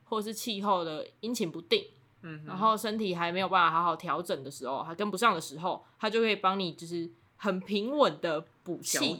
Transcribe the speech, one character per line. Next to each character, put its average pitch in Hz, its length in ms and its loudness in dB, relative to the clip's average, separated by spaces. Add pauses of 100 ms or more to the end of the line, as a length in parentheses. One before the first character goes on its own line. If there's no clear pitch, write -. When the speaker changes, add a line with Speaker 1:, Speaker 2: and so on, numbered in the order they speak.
Speaker 1:
或 214 160 -2
是 214 120 -6
气 202 300 -6
候 196 200 2
的 156 240 -6 (140)
阴 233 140 -4
晴 180 180 -2
不 165 80 -10
定， 208 240 2 (380)
Speaker 2:
嗯 156 180 -12
哼。 156 60 -16
Speaker 1:
然 190 100 -8
后 220 180 4
身 220 220 -2
体 202 180 0
还 170 160 0
没 180 100 0
有 185 80 0
办 185 140 6
法 165 80 6
好 165 140 4
好 165 100 4
调 160 280 -2
整 160 200 -2
的 139 80 -10
时 131 160 -10
候， 127 160 -2
还 165 120 -8
跟 208 160 -2
不 190 60 -2
上 214 180 4
的 - 60 -2
时 139 180 -10
候， 170 260 -4 (140)
它 220 100 -2
就 226 120 2
可 226 80 4
以 208 60 2
帮 196 240 2
你 175 140 -2
就 165 140 -14
是 170 220 -6 (280)
很 190 240 -2
平 208 360 -2
稳 185 240 4
的 160 220 -2 (200)
补 170 160 -6
气。 - 200 -2
Speaker 2:
调 220 220 0